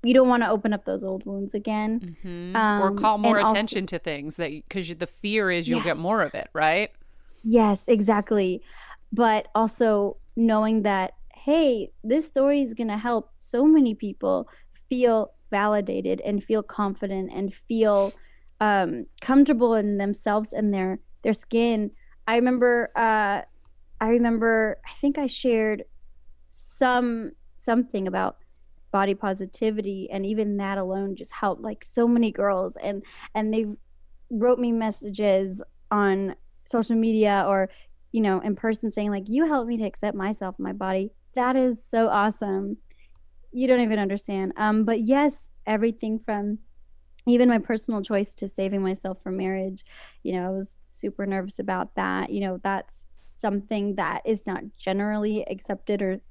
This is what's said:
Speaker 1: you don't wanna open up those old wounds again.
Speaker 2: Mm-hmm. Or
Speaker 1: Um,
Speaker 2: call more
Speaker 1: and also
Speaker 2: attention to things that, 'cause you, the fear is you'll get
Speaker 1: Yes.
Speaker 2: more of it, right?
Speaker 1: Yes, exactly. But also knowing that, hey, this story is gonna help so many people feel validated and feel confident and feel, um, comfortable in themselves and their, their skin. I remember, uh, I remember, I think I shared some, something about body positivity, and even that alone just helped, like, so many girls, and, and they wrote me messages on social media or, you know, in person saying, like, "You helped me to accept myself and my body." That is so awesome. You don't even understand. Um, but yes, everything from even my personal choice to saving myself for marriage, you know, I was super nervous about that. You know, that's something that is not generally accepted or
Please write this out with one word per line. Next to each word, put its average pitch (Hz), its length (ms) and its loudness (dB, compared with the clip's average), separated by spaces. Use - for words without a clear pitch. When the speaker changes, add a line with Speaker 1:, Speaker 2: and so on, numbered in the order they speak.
Speaker 1:
you 247 120 4
don't 262 120 8
wanna 233 220 4
open 214 240 0
up 202 100 -4
those 190 200 -4
old 190 240 -8
wounds 196 260 -8
again. 214 680 -4
Speaker 2:
Mm-hmm. 175 320 -10
Or 208 320 2
Speaker 1:
Um, 202 100 0
Speaker 2:
call 214 220 2
more 220 180 6
Speaker 1:
and 202 80 2
also 220 80 4
Speaker 2:
attention 208 340 0
to 175 120 -6
things 147 380 -8
that, 160 140 -4
'cause 180 220 -6
you, 175 60 -10
the 170 120 -6
fear 208 440 0
is 175 180 0
you'll 160 120 2
get 165 140 0
Speaker 1:
Yes. - 40 -8
Speaker 2:
more 190 240 0
of 143 100 -4
it, - 200 -8
right? 160 380 2
Speaker 1:
Yes, 220 440 4
exactly. 202 760 2
But 220 400 2
also 214 640 2
knowing 220 460 2
that, 196 320 0
hey, 285 560 2
this 285 220 0
story 285 360 2
is 233 120 -2
gonna 220 240 -4
help 226 400 -2
so - 280 -2
many 294 280 6
people 196 560 -2
feel 240 440 2
validated 190 680 0
and 208 220 -4
feel 214 200 -2
confident 196 680 -4
and 190 220 -6
feel, 208 580 2
um, 196 460 2
comfortable 254 540 6
in 208 220 0
themselves 208 540 -2
and 208 220 0
their, 190 260 -2
their 226 120 0
skin. 226 580 0
I 226 100 2
remember, 240 580 2
uh, 214 460 0
I 220 100 0
remember, 226 800 2
I - 60 -16
think 285 260 -2
I 277 80 -2
shared 220 560 0
some, 247 840 -2
something 233 500 -2
about 185 300 -2
body 196 240 2
positivity, 196 960 -6
and 196 140 -6
even 208 320 -2
that 196 200 -4
alone 190 380 -4
just - 160 -16
helped, - 300 -4
like, 220 220 -10
so 233 240 0
many 233 240 4
girls, 190 460 -2
and, 202 260 -6
and 220 200 -2
they 220 120 0
wrote 247 300 2
me 240 120 0
messages 208 880 0
on 196 440 2
social 226 300 0
media 214 520 2
or, 190 220 2
you 226 100 0
know, 190 200 2
in 208 140 -2
person 220 360 -4
saying, 208 200 -4
like, 202 180 -6
"You 277 160 2
helped 277 240 0
me 240 80 -2
to 220 80 -2
accept 208 300 -4
myself 196 420 -6
and 190 80 -8
my 190 80 -6
body." 190 380 -4
That 254 200 2
is 254 300 2
so 226 240 2
awesome. 202 680 0
You 254 140 0
don't 254 140 6
even 220 180 2
understand. 196 580 -4
Um, 214 280 2
but 226 160 0
yes, 277 480 2
everything 220 540 -2
from 208 400 -4
even 240 200 6
my 233 120 4
personal 220 420 -4
choice 202 340 -2
to 202 120 -8
saving 196 340 -2
myself 190 400 -4
for 190 100 -8
marriage, 190 540 -6
you - 100 -4
know, 180 140 -2
I - 20 -4
was 196 260 -6
super - 380 -8
nervous 196 340 -6
about 190 360 -6
that. 190 360 -2
You 202 100 -4
know, 185 220 -4
that's - 420 -6
something 202 600 -4
that 190 300 -4
is 220 220 -2
not 185 160 -6
generally 208 720 -2
accepted 202 520 -6
or 190 180 -2